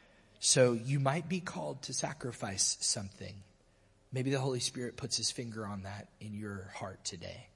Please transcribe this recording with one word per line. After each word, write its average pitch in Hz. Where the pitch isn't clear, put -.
So 123
you 127
might 139
be 185
called 151
to 135
sacrifice -
something. 98
Maybe 131
the 139
Holy 131
Spirit -
puts -
his 113
finger 110
on 101
that 101
in 107
your 101
heart 95
today. 92